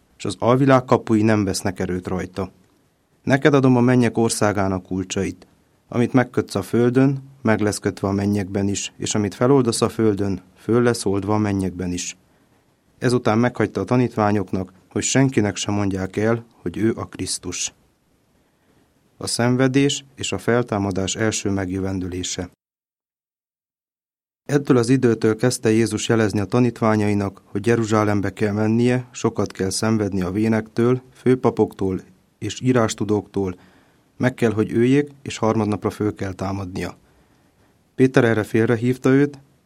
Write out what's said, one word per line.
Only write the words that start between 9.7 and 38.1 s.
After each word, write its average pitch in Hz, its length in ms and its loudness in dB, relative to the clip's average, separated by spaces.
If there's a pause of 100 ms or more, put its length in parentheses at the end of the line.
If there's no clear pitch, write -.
a 113 80 2
földön, 101 520 0 (160)
föl 117 260 0
lesz 120 220 0
oldva 98 300 -2
a 107 40 2
mennyekben 95 540 -2
is.” - 240 -8 (840)
Ezután 123 400 0
meghagyta 117 420 0
a 95 40 -2
tanítványoknak, 104 880 0 (180)
hogy 101 120 -4
senkinek 131 540 2
sem - 180 -4
mondják 95 420 -4
el, 113 280 -2 (180)
hogy 87 140 -8
ő 107 200 0
a 101 80 -8
Krisztus. - 680 -10 (1400)
A - 100 -12
szenvedés 131 800 0 (100)
és - 180 -8
a 98 60 -4
feltámadás 98 800 -2
első 110 340 -2
megjövendülése. 92 1000 -6 (2000)
Ettől 139 280 2
az 117 120 2
időtől 113 480 2
kezdte 120 340 0
Jézus 110 380 0
jelezni 110 320 0
a 101 40 -2
tanítványainak, 107 1000 0
hogy 101 220 -10
Jeruzsálembe 104 680 0
kell 104 200 -2
mennie, 120 580 0
sokat 104 420 -4
kell 95 180 -4
szenvedni 104 520 -2
a 90 80 -2
vénektől, 110 720 0 (100)
főpapoktól 110 880 0 (380)
és - 220 -10
írástudóktól, 104 960 -2 (580)
meg 123 180 0
kell, 113 180 0
hogy 104 200 -2
öljék, 135 380 2 (120)
és - 160 -12
harmadnapra 107 520 0
föl 104 240 -4
kell 98 180 -8
támadnia. 95 640 -8 (960)
Péter 131 300 4